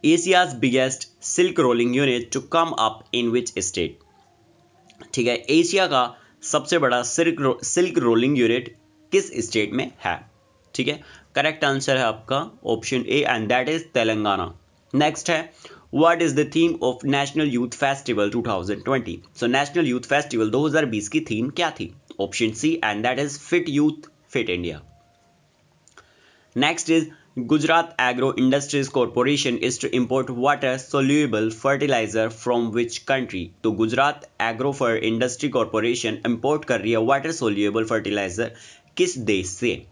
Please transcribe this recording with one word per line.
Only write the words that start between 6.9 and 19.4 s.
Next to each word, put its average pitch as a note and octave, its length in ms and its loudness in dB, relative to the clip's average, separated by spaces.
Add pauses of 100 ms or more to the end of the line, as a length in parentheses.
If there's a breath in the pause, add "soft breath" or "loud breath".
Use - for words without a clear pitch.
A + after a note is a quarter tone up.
सिल्क E3 380 0
रो-, C3 240 0
सिल्क F3 340 0
रोलिंग B2 400 4
यूनिट A#2 380 0 (360)
किस - 340 0
स्टेट G#2 260 -2
में C#3 200 -4 (120)
है? F2 260 -4 (440)
ठीक C3 140 -2
है, D3 140 -6 (320 loud breath)
करेक्ट D3+ 300 0
आंसर C3+ 320 0
है C3 60 0
आपका A#2+ 480 -4 (140)
ऑप्शन A2+ 380 -2
A, C#3+ 220 0
and A2 240 0
that B2+ 200 2
is D#3+ 120 0
तेलंगाना। G#2+ 800 -2 (360)
नेक्स्ट D3 360 0
है, D#3+ 220 -2 (420 loud breath)
what E3 240 6
is D#3+ 140 2
the C#3+ 140 2 (100)
theme E3 180 4 (100)
of B2+ 100 2 (120)
National C#3 520 0
Youth A#2+ 160 -2
Festival B2+ 560 0
two A#2 160 -2
thousand G2 320 -2 (100)
twenty? B2+ 260 -2 (220)
So - 80 -4